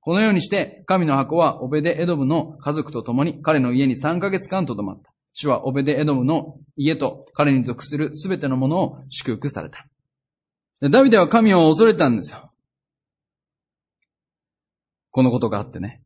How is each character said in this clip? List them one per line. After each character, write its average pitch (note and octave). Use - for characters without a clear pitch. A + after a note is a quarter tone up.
こ E3
の G3+
よ A3
う -
に F3
し -
て、 -
神 F3+
の D3
箱 C3+
は D#3+
オ B2+
ベ D3+
デ D#3
エ F3
ド E3+
ム C#3
の D#3
家 D3
族 D3+
と A#2
共 B2+
に -
彼 D#3
の B2+
家 C3
に B2+
三 D3+
ヶ F#3+
月 F#3+
間 F#3+
と B2
ど G#2
ま G2
っ -
た。 -
主 -
は B2+
オ C3
ベ C#3
デ D3
エ D3+
ド D3
ム B2+
の D3+
家 D3+
と -
彼 D3
に B2+
属 A2+
す -
る D3+
す E3
べ F#3
て C#3
の C3
も C3
の E3+
を -
祝 -
福 C#3+
さ G2+
れ D#2+
た。 -
で、 C#3+
ダ B3
ビ C4+
デ G#3+
は E3+
神 A3
を E3
恐 D#3
れ A3
た D#3+
ん A#2
で G2
す -
よ。 -
こ B2+
の B2+
こ A#2
と A#2
が G#2
あ -
っ -
て F2+
ね。 G2+